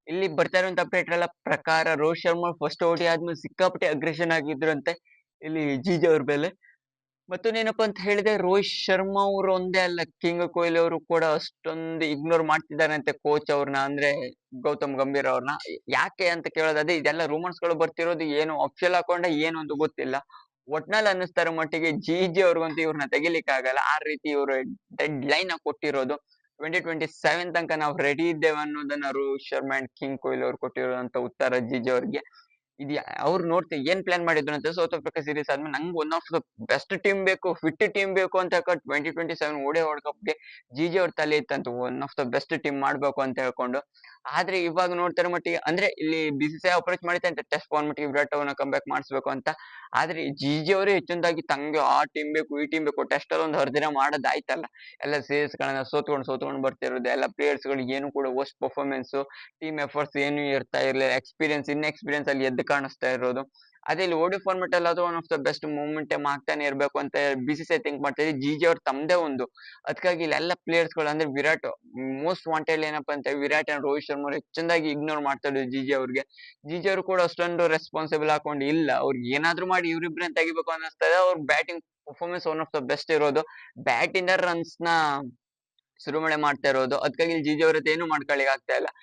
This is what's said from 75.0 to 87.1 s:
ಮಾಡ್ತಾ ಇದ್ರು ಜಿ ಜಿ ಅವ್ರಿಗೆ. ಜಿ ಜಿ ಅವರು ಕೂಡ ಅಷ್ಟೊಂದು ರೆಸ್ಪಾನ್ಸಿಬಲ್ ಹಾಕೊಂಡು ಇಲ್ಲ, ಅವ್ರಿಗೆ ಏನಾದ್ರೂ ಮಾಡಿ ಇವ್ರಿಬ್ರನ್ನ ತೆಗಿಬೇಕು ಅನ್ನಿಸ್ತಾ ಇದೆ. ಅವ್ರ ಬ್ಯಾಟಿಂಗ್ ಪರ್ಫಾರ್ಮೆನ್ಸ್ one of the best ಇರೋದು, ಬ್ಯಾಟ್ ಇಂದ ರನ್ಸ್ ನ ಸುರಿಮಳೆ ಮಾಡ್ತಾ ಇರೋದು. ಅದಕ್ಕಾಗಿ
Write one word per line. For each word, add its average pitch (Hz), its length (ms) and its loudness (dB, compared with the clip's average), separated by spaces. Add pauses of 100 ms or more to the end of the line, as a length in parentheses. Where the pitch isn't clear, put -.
ಮಾಡ್ತಾ 139 260 -2
ಇದ್ರು 135 220 0
ಜಿ 135 120 -4
ಜಿ 135 100 -2
ಅವ್ರಿಗೆ. 131 320 -2 (420)
ಜಿ 170 120 -6
ಜಿ 175 100 0
ಅವರು 190 140 0
ಕೂಡ 185 200 0
ಅಷ್ಟೊಂದು 170 460 2
ರೆಸ್ಪಾನ್ಸಿಬಲ್ 156 600 0
ಹಾಕೊಂಡು 147 340 0
ಇಲ್ಲ, 151 320 2
ಅವ್ರಿಗೆ 131 380 0
ಏನಾದ್ರೂ 170 320 0
ಮಾಡಿ 180 220 2
ಇವ್ರಿಬ್ರನ್ನ 165 460 -4
ತೆಗಿಬೇಕು 165 380 0
ಅನ್ನಿಸ್ತಾ 160 340 -2
ಇದೆ. 170 120 6
ಅವ್ರ 185 260 6
ಬ್ಯಾಟಿಂಗ್ 160 400 0 (200)
ಪರ್ಫಾರ್ಮೆನ್ಸ್ 175 440 -6
one 160 140 -2
of - 100 -6
the 147 140 -2
best 147 260 -4
ಇರೋದು, 147 320 4 (340)
ಬ್ಯಾಟ್ 131 380 0
ಇಂದ 180 140 2 (100)
ರನ್ಸ್ 170 420 -2
ನ 170 80 0 (1080)
ಸುರಿಮಳೆ 156 360 0
ಮಾಡ್ತಾ 147 320 0
ಇರೋದು. 131 300 2
ಅದಕ್ಕಾಗಿ 160 320 0